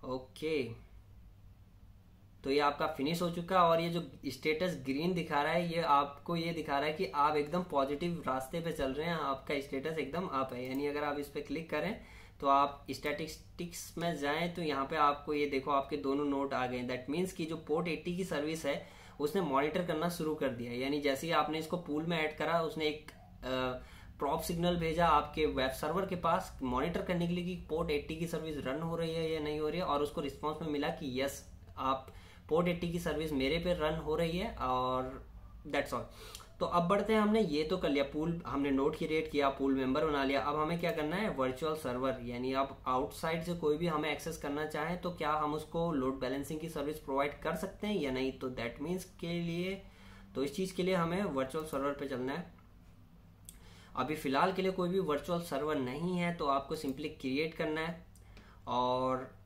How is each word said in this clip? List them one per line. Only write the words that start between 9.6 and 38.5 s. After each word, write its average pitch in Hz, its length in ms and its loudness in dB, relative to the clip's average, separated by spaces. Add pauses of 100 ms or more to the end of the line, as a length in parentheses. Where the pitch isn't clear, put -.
एकदम 156 300 -2
अप 135 260 -2
है। 123 160 -4
यानी 139 180 0
अगर 147 160 0
आप 147 160 -2
इस 143 80 -4
पे 151 140 -6
click 151 280 -6
करें 165 300 -2 (400)
तो 143 80 0
आप 139 440 4
statistics - 1040 -6
में 170 180 0
जाएं, 151 380 0
तो 175 80 -6
यहाँ 139 240 0
पे 156 100 -4
आपको 147 380 4
ये 147 120 4
देखो 139 260 0
आपके 139 260 2
दोनों 139 280 2
note 139 280 0
आ 127 140 2
गए। 123 160 -2
That 127 300 -4
means 180 180 0
कि 170 140 -4
जो 160 120 -4
port 160 300 0
eighty 170 300 -2
की 190 60 0
service 160 420 -2
है 139 220 -2 (320)
उसने 147 220 2
monitor 151 440 2
करना 165 240 2
शुरू 156 260 -2
कर 147 140 0
दिया 120 220 -6
है। 123 80 -4
यानी 139 220 0
जैसे 139 260 0
ही 165 60 0
आपने 156 260 2
इसको 160 180 -2
pool 151 260 -2
में 170 160 0
ऐड 156 180 0
करा, 165 240 2
उसने 156 240 -2
एक, 151 260 -2
अ, 127 600 -4 (480)
prop 170 220 2
signal 175 360 2
भेजा 165 300 4
आपके 151 380 4
वेब 135 260 2
server 170 340 0
के 190 100 -2
पास 170 480 2
monitor 135 380 0
करने 175 260 0
के 170 60 0
लिए 175 120 -2
कि 185 100 -4 (140)
port 170 220 0
eighty 147 240 -2
की 165 120 -4
service 156 300 -4
run 135 240 -2
हो 165 140 -2
रही 165 180 0
है 160 180 0
या 160 80 0
नहीं 151 200 -2
हो 151 100 2
रही 156 100 -2
है, 180 60 0
और 147 160 2
उसको 147 200 -2
response 151 400 -4
में 160 80 -2
मिला 147 200 0
कि 131 320 -2
यस, 139 220 -2 (340)
आप 135 360 -2 (360)
port 170 180 6
eighty 170 240 0
की 170 80 -2
service 156 320 -2
मेरे 139 280 2
पे 175 140 2
रन 160 220 2
हो 156 200 0
रही 165 220 2
है, 226 180 -2
और 127 680 0 (440)
that's 143 240 0
all। 123 120 -2 (560)
तो 175 60 2
अब 175 220 4
बढ़ते 208 260 4
हैं, 220 60 8
हमने 214 220 6
ये 156 220 4
तो 175 140 0
कर 165 120 2
लिया, 139 140 4
पूल 165 420 0
हमने 139 260 2